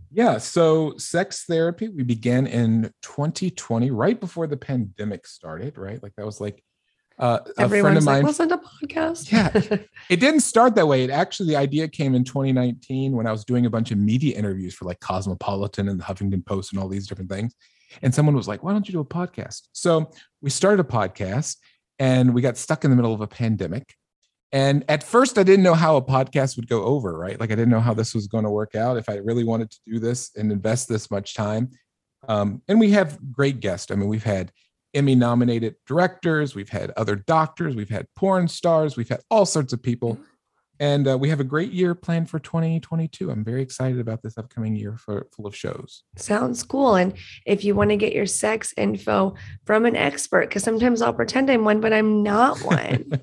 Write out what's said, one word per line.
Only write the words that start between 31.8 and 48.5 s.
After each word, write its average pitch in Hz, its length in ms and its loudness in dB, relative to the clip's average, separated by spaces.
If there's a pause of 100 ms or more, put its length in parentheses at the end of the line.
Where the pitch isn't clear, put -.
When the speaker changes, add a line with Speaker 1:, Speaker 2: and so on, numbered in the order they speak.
Speaker 1:
Um, 104 400 -2
and 208 120 4
we 214 120 6
have 190 260 2 (140)
great 139 280 0
guests. 98 320 -6
I 98 40 -4
mean, 101 120 0
we've 107 160 -2
had 95 280 -2 (420)
Emmy-nominated 120 840 2 (100)
directors, 160 720 0
we've 98 140 -10
had - 280 -6
other 107 180 0
doctors, 156 600 0
we've 104 140 -8
had 101 260 -6
porn 185 320 2
stars, 160 500 0
we've 117 120 -6
had 127 100 -4 (100)
all 214 160 6
sorts 143 280 -2
of 113 100 -8
people. 120 300 -2
Speaker 2:
Mm-hmm. - 100 -12 (560)
Speaker 1:
And, 143 280 2
uh, 131 100 2
we 139 120 0
have 156 100 0
a 143 40 0
great 147 280 -2
year 180 240 0
planned 165 340 -2
for - 80 -6
twenty 165 420 -2
twenty-two. 165 520 -6
I'm 107 120 -4
very 123 200 -4
excited 131 360 -4
about 113 220 -6
this - 160 -12
upcoming 110 380 -6
year 104 200 -8
for, 104 400 -8
full 104 120 -12
of 101 80 -12
shows. - 480 -10 (120)
Speaker 2:
Sounds 240 480 -2
cool. 262 320 2
And 185 180 2 (340)
if 202 160 0
you 202 120 0
wanna 208 220 2
get 208 160 0
your 202 140 0
sex 214 500 -4